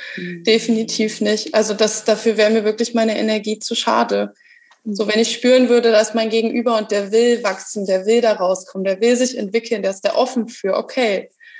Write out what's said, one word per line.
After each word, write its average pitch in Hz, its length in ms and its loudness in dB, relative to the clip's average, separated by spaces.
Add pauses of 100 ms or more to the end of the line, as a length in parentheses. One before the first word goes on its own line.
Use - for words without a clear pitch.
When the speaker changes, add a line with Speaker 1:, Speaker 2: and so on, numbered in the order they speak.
(180)
Speaker 1:
Mhm. 175 260 -10
Speaker 2:
Definitiv 220 760 0
nicht. 214 320 -2
Also 208 220 2
das, 214 280 0
dafür 214 320 0
wäre 214 140 4
mir 220 140 2
wirklich 214 320 -2
meine 220 200 0
Energie 214 440 -2
zu - 160 -6
schade. 208 580 0 (520)
Speaker 1:
Mhm. 208 100 -6
Speaker 2:
So, 202 120 -2
wenn 214 120 2
ich 226 140 2
spüren 247 360 4
würde, 240 220 4
da 214 100 6
ist 226 140 0
mein 226 160 -2
Gegenüber 226 480 0
und 214 100 -6
der 202 220 -2
will 226 320 4
wachsen, 196 420 -4
der 190 220 0
will 233 140 4
da 220 120 4
rauskommen, 190 520 -2
der 190 160 -2
will 240 140 4
sich 254 220 0
entwickeln, 214 460 -4
der 190 80 -2
ist 196 100 -8
da - 140 0
offen 247 320 0
für, - 300 -4
okay, 214 520 -2 (300)